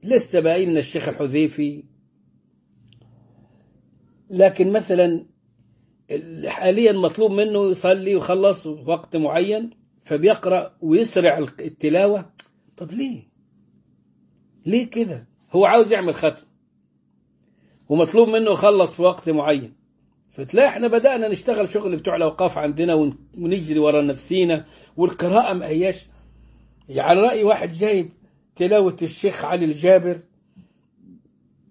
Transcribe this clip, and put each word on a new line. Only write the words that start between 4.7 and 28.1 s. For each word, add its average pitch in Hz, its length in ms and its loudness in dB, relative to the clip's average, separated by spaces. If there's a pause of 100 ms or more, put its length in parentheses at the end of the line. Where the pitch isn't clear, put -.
مثلًا 175 520 0 (880)
ال-، 156 360 -10
حاليًا 208 440 2
مطلوب 196 400 0
منه 202 380 0
يصلي 190 460 0
ويخلص 185 520 0
وقت 156 480 -8
معين، 180 540 -2 (320)
فبيقرأ 180 800 0
ويسرع 180 560 2
ال-، 147 240 -8
التلاوة. 180 720 -2 (460)
طب 160 140 -16
ليه؟ 226 320 -8 (1400)
ليه 233 240 0
كده؟ 180 380 -6 (240)
هو 190 140 4
عاوز 214 280 6
يعمل 180 220 -2
ختم - 300 -4 (1400)
ومطلوب 170 400 4
منه 220 220 0
يخلص 190 440 2
في 170 60 -6
وقت 180 280 0
معين، 147 440 -2 (580)
فتلاقي 220 360 0
احنا 240 200 -2
بدأنا 233 400 0
نشتغل 208 420 -4
شغل 202 260 -4
بتوع 170 200 -4
الأوقاف 165 420 -2
عندنا 151 360 -2
ون-، 151 240 0 (200)
ونجري 165 420 -2
ورا 151 220 4
نفسينا، 156 640 -2 (320)
والقراءة 180 560 0
ما 170 140 -8
هياش. 180 400 -4 (840)
على 143 300 2
رأي 220 240 0
واحد 190 300 -2
جايب 185 360 -2 (460)